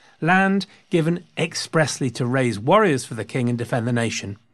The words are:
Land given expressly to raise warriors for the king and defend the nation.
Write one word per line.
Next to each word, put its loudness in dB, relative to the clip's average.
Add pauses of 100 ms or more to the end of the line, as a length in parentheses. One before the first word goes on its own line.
(220)
Land 2 (240)
given 0 (140)
expressly -2
to -4
raise 0
warriors 2
for -10
the -6
king -2
and 0
defend -2
the 0
nation. -4 (180)